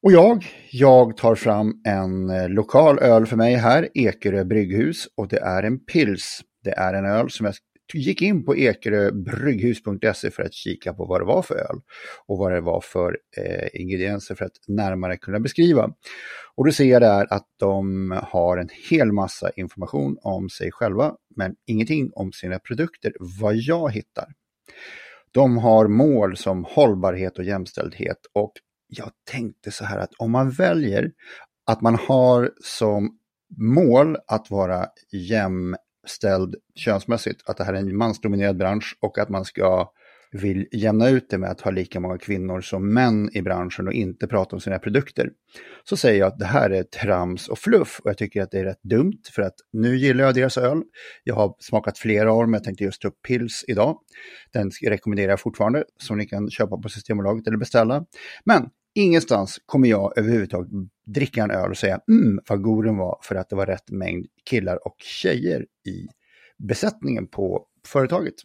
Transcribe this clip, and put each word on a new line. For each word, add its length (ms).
Och 100
jag, 340
jag 460
tar 180
fram 520
en, 440
eh, 180
lokal 500
öl 280
för 100
mig 180
här, 400
Ekerö 500
brygghus, 720
och 120
det 100
är 240
en 160
pils. 640
Det 60
är 240
en 100
öl 260
som 160
jag 80
gick 280
in 220
på 120
ekeröbrygghus 1300
punkt 340
se 140
för 120
att 120
kika 400
på 100
vad 160
det 40
var 180
för 120
öl 260
och 120
vad 140
det 80
var 200
för, 380
eh, 440
ingredienser 540
för 100
att 80
närmare 500
kunna 240
beskriva. 500
Och 100
då 80
ser 120
jag 180
där 280
att 160
de 520
har 340
en 120
hel 220
massa 440
information 680
om 260
sig 240
själva, 420
men 180
ingenting 480
om 180
sina 260
produkter, 540
vad 160
jag 360
hittar. 340
De 260
har 300
mål 480
som 280
hållbarhet 720
och 60
jämställdhet 720
och 180
jag 240
tänkte 400
så 140
här 140
att 200
om 120
man 200
väljer 600
att 140
man 140
har 560
som 580
mål 600
att 240
vara 360
jämställd 1400
könsmässigt, 720
att 100
det 80
här 100
är 40
en 180
mansdominerad 600
bransch 440
och 180
att 100
man 160
ska 440
vill 400
jämna 360
ut 220
det 80
med 120
att 100
ha 100
lika 300
många 180
kvinnor 420
som 340
män 380
i 100
branschen 460
och 40
inte 340
prata 300
om 40
sina 180
produkter, 520
så 120
säger 240
jag 60
att 120
det 60
här 260
är 120
trams 640
och 100
fluff 460
och 60
jag 80
tycker 240
att 80
det 80
är 60
rätt 180
dumt 380
för 80
att 120
nu 240
gillar 280
jag 100
deras 240
öl. 240
Jag 100
har 240
smakat 400
flera 340
år 140
men 60
jag 120
tänkte 200
just 180
ta 60
upp 200
Pils 400
idag. 300
Den 180
sk-, 200
rekommenderar 400
jag 100
fortfarande 440
som 200
ni 80
kan 240
köpa 260
på 120
Systembolaget 580
eller 100
beställa. 480
Men 240
ingenstans 720
kommer 220
jag 300
överhuvudtaget 520
dricka 360
en 80
öl 200
och 80
säga, 300
"Mm, 400
vad 140
god 220
den 120
var", 260
för 120
att 140
det 80
var 100
rätt 240
mängd 360
killar 360
och 120
tjejer 680
i 200
besättningen 680
på 400
företaget. 480